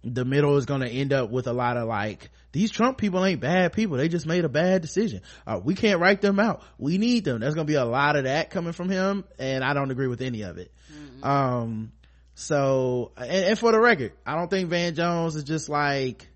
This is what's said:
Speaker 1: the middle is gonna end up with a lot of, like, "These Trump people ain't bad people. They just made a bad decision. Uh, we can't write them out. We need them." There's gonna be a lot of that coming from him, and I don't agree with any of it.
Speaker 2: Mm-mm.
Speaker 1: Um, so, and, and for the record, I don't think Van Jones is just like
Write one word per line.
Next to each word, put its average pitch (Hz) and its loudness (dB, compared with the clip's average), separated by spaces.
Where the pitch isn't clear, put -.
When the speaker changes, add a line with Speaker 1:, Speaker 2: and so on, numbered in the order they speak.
Speaker 1:
the 123 -4
middle 143 4
is 123 0
gonna 139 -2
end 135 0
up 123 0
with 123 -4
a 120 -2
lot 120 0
of, 117 -2
like, 107 -4
"These 208 0
Trump 254 0
people 185 0
ain't 185 0
bad 180 2
people. 202 -2
They 143 0
just 160 -2
made 170 0
a 143 0
bad 175 2
decision. 160 -4
Uh, 104 -4
we 160 0
can't 202 2
write 190 4
them 196 2
out. 214 0
We 156 -2
need 233 2
them." 123 0
There's 143 -2
gonna 160 -2
be 151 0
a 127 2
lot 139 2
of 135 0
that 143 0
coming 170 -6
from 180 -6
him, 196 -2
and 131 -2
I 139 2
don't 139 0
agree 131 -2
with 123 -4
any 120 -6
of 87 -10
it. 90 -16
Speaker 2:
Mm-mm. 135 -14
Speaker 1:
Um, 123 0
so, 131 0
and, 123 -10
and 190 2
for 233 4
the 220 6
record, 185 4
I 139 -4
don't 170 -4
think 190 0
Van 175 -2
Jones 165 -2
is 151 -6
just 151 -4
like 139 -2